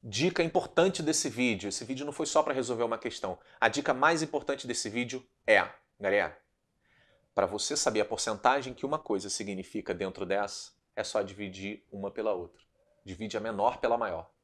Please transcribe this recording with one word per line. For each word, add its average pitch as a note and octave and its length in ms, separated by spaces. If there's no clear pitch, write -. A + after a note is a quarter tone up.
Dica C3 420
importante F3 580
desse D#3 280
vídeo. G#2+ 380
Esse G2 160
vídeo C3 220
não C#3+ 80
foi D#3+ 120
só D3+ 180
pra D3 100
resolver A#2+ 300
uma A2+ 160
questão. G2 380
A A#2 80
dica C#3 260
mais D3+ 280
importante C#3 460
desse A#2 220
vídeo B2 380
é, G2 220
galera, G2 400
pra G2 120
você G#2 300
saber A2 260
a G2+ 40
porcentagem B2 680
que - 120
uma D3+ 140
coisa G2+ 300
significa G2 640
dentro F#2+ 320
dessa, G2 460
é G#2+ 80
só - 180
dividir G2 680
uma G2 200
pela A2 220
outra. F2 300
Divide G2+ 320
a G#2 60
menor A2 380
pela A#2 180
maior. F2+ 340